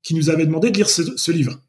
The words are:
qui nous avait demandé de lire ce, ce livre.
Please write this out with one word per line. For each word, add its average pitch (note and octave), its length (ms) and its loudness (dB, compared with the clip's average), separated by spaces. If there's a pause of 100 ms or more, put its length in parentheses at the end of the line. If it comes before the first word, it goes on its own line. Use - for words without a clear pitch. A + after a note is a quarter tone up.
qui D#3+ 140 -4
nous D3+ 140 0
avait D#3+ 160 2
demandé D#3+ 260 2
de F#3+ 60 0
lire G#3 120 2
ce, C3 260 -2
ce - 160 -2
livre. D3 380 -2